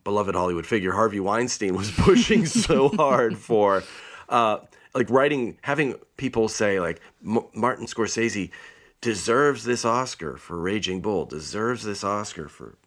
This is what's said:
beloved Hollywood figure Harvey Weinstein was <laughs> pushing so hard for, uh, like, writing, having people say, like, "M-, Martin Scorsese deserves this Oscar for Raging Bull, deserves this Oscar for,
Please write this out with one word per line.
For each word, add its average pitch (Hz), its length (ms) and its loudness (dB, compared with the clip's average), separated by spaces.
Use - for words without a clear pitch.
beloved 101 320 -2
Hollywood 90 300 0
figure 92 260 0
Harvey 101 260 2
Weinstein 104 560 0
was 98 160 -2
<laughs> - 80 -10
pushing 214 480 6
so 143 440 2
hard 127 460 2
for, 101 460 2
uh, 117 300 2
like, 117 160 0
writing, 131 520 2
having 139 340 -2
people 120 320 0
say, 104 300 0
like, 85 220 -4
"M-, 107 280 -2
Martin 113 320 -2
Scorsese 107 640 -4
deserves 117 640 0
this 120 200 -2
Oscar 117 520 -2
for 85 220 -10
Raging 92 420 -2
Bull, 92 260 -2
deserves 101 560 -6
this 104 220 -8
Oscar 101 440 -6
for, - 280 -20